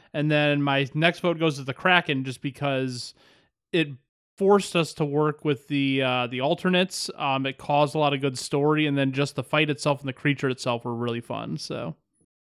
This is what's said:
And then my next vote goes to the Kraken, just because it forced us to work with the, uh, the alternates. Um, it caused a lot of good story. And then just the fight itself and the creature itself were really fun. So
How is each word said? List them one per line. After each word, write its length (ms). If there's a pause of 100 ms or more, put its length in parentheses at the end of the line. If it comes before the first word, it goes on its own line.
(140)
And 160
then 320
my 320
next 260
vote 180
goes 180
to 80
the 100
Kraken, 500
just 160
because 720 (600)
it 160 (500)
forced 360
us 200
to 100
work 400
with 240
the, 340
uh, 260
the 120
alternates. 760
Um, 280
it 140
caused 360
a 40
lot 160
of 80
good 160
story. 480
And 100
then 160
just 240
the 80
fight 240
itself 320
and 80
the 60
creature 340
itself 380
were 80
really 260
fun. 380
So 360 (580)